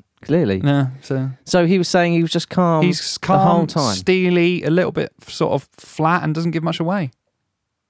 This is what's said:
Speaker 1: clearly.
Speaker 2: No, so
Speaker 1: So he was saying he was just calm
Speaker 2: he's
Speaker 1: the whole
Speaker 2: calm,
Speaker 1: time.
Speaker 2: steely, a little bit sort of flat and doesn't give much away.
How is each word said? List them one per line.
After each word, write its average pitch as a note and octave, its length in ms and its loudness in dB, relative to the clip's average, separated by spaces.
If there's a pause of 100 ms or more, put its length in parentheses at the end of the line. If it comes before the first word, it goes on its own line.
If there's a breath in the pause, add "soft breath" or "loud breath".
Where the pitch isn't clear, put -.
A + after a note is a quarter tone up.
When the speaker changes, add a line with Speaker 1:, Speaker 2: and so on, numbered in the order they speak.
(200)
Speaker 1:
clearly. A#2+ 400 0
Speaker 2:
No, C#3 280 2 (120)
so C3+ 300 -4 (140)
Speaker 1:
So F3+ 200 2
he F#3 140 2
was F3 100 0
saying F3 260 2
he E3+ 80 2
was E3 100 -2
just - 180 -4
calm E3+ 340 2
Speaker 2:
he's - 340 -2
Speaker 1:
the F#3+ 200 0
whole F#3 200 4
Speaker 2:
calm, E3 100 0
Speaker 1:
time. C3 260 0
Speaker 2:
steely, F3+ 680 0
a D3 60 -2
little F3 220 0
bit D#3 200 -6 (160)
sort - 240 -4
of C#3 240 -4
flat D#3+ 480 -2
and D3+ 100 -2
doesn't E3+ 160 -2
give D#3+ 140 -4
much - 160 -4
away. E3+ 320 -4 (760)